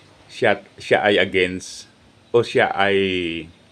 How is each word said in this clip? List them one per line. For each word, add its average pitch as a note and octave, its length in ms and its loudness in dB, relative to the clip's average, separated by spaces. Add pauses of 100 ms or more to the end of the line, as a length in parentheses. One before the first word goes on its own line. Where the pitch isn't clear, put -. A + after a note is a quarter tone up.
(260)
siya, G#2 400 -2 (160)
siya - 240 2
ay G2+ 160 4
against F#2 640 -4 (480)
o A#2+ 80 4
siya A2+ 320 0
ay, G2 240 2 (760)